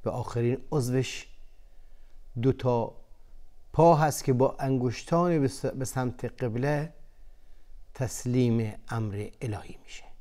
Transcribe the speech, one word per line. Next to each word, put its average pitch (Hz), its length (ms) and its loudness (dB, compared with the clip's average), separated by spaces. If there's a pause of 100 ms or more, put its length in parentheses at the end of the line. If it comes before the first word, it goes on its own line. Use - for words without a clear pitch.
و 110 40 0
آخرین 120 500 0 (140)
عضوش 127 540 0 (1160)
دو 127 100 6
تا 123 440 0 (760)
پا 165 220 10
هست 151 300 2
که 135 80 4
با 127 260 4
انگشتان 143 840 2
به 135 80 4
س-، - 220 -2
به 131 140 -6
سمت 127 400 -2
قبله 127 680 -2 (1000)
تسلیم 117 800 2 (140)
امر 104 400 -2 (120)
الهی 104 420 -6
می‌شه. - 220 -14 (160)